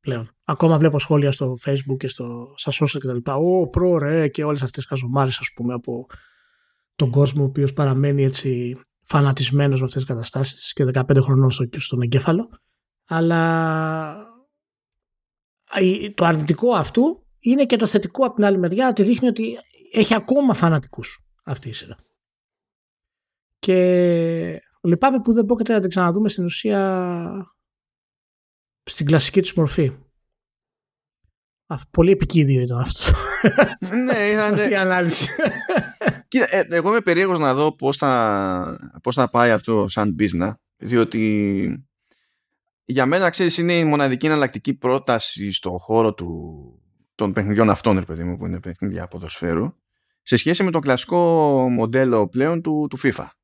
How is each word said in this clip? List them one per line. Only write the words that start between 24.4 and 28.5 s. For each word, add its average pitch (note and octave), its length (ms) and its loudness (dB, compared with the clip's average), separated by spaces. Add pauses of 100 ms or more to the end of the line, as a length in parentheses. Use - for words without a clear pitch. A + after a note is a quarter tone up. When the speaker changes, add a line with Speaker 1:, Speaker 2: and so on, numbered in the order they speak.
Speaker 1:
λυπάμαι A3+ 380 2
που A#3 120 0
δεν A3 120 4
πρόκειται A#3 280 0
να G#3+ 80 2
την F#3 80 -2
ξαναδούμε F#3 400 0
στην F3 160 -4
ουσία F#3 1120 -4 (1300)